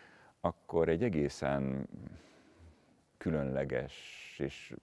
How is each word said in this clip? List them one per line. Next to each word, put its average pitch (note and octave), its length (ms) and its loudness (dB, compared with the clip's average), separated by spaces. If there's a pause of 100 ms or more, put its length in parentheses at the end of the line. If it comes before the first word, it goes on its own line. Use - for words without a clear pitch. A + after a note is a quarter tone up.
(420)
akkor E2 480 2
egy E2+ 140 4
egészen C#2 840 0 (1300)
különleges C2+ 1200 -2
és - 460 -6